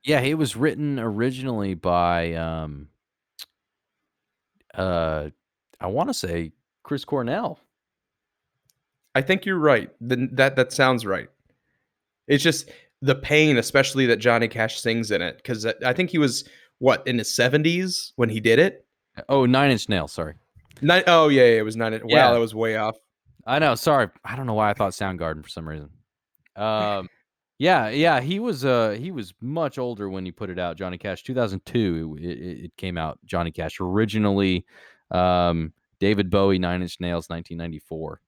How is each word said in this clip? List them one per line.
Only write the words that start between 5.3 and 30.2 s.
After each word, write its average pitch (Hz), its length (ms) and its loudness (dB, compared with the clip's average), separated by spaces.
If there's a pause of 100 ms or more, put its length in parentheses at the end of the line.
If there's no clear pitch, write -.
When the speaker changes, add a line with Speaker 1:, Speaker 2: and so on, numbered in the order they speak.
Speaker 1:
I 101 60 -8
wanna 160 280 -2
say 85 380 -6 (300)
Chris 139 220 -6
Cornell. 143 540 -4 (1600)
Speaker 2:
I 135 80 2
think 185 220 0
you're 190 140 -2
right. 147 320 4 (100)
Then 127 320 -2
that, 135 240 2
that 127 160 2
sounds 131 320 2
right. 95 240 -4 (1000)
It's 139 160 2
just - 260 0 (320)
the 135 120 2
pain, 151 420 4
especially 135 500 2
that 120 120 4
Johnny 117 300 2
Cash 110 320 -4
sings 113 300 -2
in 92 120 0
it, - 200 -8
'cause 110 240 -6
I, 113 80 -2 (100)
I 131 80 0
think 180 180 -2
he 175 80 -2
was, 135 260 0 (340)
what, 127 280 2
in 123 120 -2
his 110 160 -6
seventies 160 840 0
when 120 120 2
he 110 120 -4
did 113 180 6
it? 185 280 2 (420)
Speaker 1:
Oh, 135 180 2
Nine 135 240 4
Inch 117 180 0
Nails, 85 240 -2
sorry. 78 220 -8 (460)
Speaker 2:
Ni-, 170 260 4
oh, 165 220 6
yeah, 135 140 6
yeah, 117 160 8
it 107 60 0
was 110 120 -6
Nine 113 180 -2
Inch, 110 100 -8
wow, 113 60 -10
Speaker 1:
Yeah. 120 220 8
Speaker 2:
that 120 60 4
was 113 160 0
way 110 220 -2
off. 110 200 -2 (500)
Speaker 1:
I 127 120 0
know, 151 160 2
sorry. 135 340 2 (160)
I 120 120 -10
don't 131 100 -6
know 113 80 -2
why 107 160 2
I 101 40 -2
thought 98 180 -2
Soundgarden 82 500 -4
for - 60 -20
some 80 200 -12
reason. 76 220 -12 (680)
Um, 104 520 -2 (240)
Speaker 2:
<laughs> - 260 -20
Speaker 1:
yeah, 147 300 2
yeah, 147 320 2
he 160 180 -4
was, 202 260 -4
uh, 120 280 2
he 127 180 -8
was 113 300 -12
much 143 380 -4
older 117 300 -6
when 95 160 -6